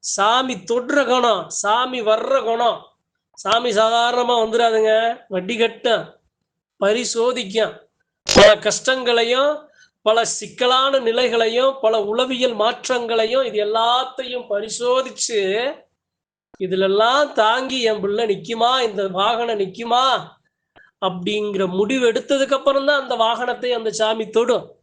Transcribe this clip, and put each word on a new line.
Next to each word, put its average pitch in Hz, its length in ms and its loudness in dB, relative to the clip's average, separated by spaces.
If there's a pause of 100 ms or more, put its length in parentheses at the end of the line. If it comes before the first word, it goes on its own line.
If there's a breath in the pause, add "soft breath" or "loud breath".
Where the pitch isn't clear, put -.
சாமி 240 600 0
தொடுற 247 400 -2
குணம், 240 380 2 (120)
சாமி 247 480 -2
வர்ற 220 400 0
குணம். 226 360 0 (600)
சாமி 233 340 0
சாதாரணமா 233 640 2
வந்துடாதுங்க, 220 560 2 (340)
வட்டி 185 300 -4
கட்டும், 220 480 0 (760)
பரிசோதிக்கும். 220 960 -2 (520)
பல 202 300 8
கஷ்டங்களையும், 240 920 0 (540 soft breath)
பல 214 120 4 (120)
சிக்கலான 254 720 0
நிலைகளையும், 233 760 0
பல 220 160 2 (100)
உளவியல் 247 520 -2
மாற்றங்களையும், 233 920 -2
இது 208 140 -4
எல்லாத்தையும் 240 880 -2
பரிசோதிச்சு, 226 920 -4 (1200)
இதுலெல்லாம் 202 720 0
தாங்கி 254 480 0
என் 220 200 0
பிள்ளை 202 240 -2
நிக்குமா, 220 460 0 (100)
இந்த 208 200 -4 (100)
வாகனம் 220 480 -2
நிக்குமா 226 460 0 (960 soft breath)
அப்படிங்கிற 196 680 -4
முடிவு 214 360 0
எடுத்ததுக்கு 269 500 0
அப்புறம் 277 320 0
தான் 285 140 2
அந்த 247 140 -4
வாகனத்தை 240 560 -2
அந்த 226 200 -2
சாமி 220 360 -2
தொடும். 233 380 0 (180)